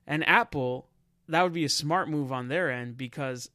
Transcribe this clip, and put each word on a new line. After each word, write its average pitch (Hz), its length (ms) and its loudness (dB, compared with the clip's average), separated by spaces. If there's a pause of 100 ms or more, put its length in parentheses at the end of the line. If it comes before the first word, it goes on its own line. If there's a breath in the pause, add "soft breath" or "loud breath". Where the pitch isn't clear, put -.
And 151 240 2
Apple, 139 600 2 (400)
that 165 160 4
would 180 80 2
be 165 120 0
a 139 40 0
smart 160 400 0
move 143 240 -2
on 123 160 -4
their 156 240 0
end 123 240 -6
because, 131 580 -8